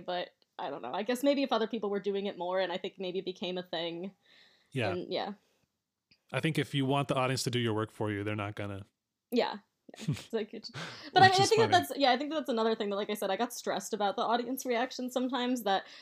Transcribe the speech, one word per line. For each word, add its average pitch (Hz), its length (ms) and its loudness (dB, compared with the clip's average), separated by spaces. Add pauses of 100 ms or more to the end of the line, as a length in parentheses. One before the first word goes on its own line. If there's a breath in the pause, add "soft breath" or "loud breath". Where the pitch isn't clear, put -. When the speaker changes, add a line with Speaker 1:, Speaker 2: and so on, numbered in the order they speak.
Speaker 1:
but 180 240 -4 (280)
I 180 120 -6
don't 143 120 -8
know. 120 120 -8
I 185 100 -2
guess 247 200 -2
maybe 285 200 4
if 262 80 -2
other 226 160 2
people 214 220 -4
were 202 100 -2
doing 196 280 -2
it 190 100 -6
more, 180 220 -2
and 185 120 0
I 180 60 -4
think 185 220 -8
maybe 185 200 -4
it 180 60 -8
became 180 320 -6
a 180 60 -6
thing. 170 480 -6 (600 soft breath)
Speaker 2:
Yeah. 113 200 0
Speaker 1:
And, - 200 -4
yeah. 135 200 -2 (1000)
Speaker 2:
I 131 80 0
think 156 180 0
if 143 160 -2
you 139 120 2
want 139 240 0
the 143 60 2
audience 127 280 0
to 127 80 -2
do 123 80 0
your 117 140 2
work 107 180 -2
for 107 200 -2
you, 101 120 -2
they're 107 120 -2
not 104 200 -4
gonna. 101 300 -8 (460)
Speaker 1:
Yeah. 233 280 0
Speaker 2:
<laughs> - 60 -20 (320)
Speaker 1:
Yeah. 220 100 -12
It's - 240 -6
like, 220 220 -4
it, 214 160 -14 (440 loud breath)
but 370 80 8
I 381 60 12
Speaker 2:
Which 381 60 8
Speaker 1:
mean, 381 80 6
I - 20 8
Speaker 2:
is - 60 4
Speaker 1:
think 440 140 6
that 427 80 4
Speaker 2:
funny. 349 140 6
Speaker 1:
that's, - 140 -8
yeah, 269 140 8
I 254 40 4
think 285 120 -2
that 311 80 -2
that's 285 120 -4
another 226 260 2
thing 208 160 -4
that, 202 40 -2
like 202 140 -4
I 208 40 0
said, 208 160 -2
I 190 60 2
got 240 160 -2
stressed - 420 -4
about 202 220 0
the 240 60 -2
audience 240 440 0
reaction 254 460 -2
sometimes 247 520 -2
that 196 200 2 (180 loud breath)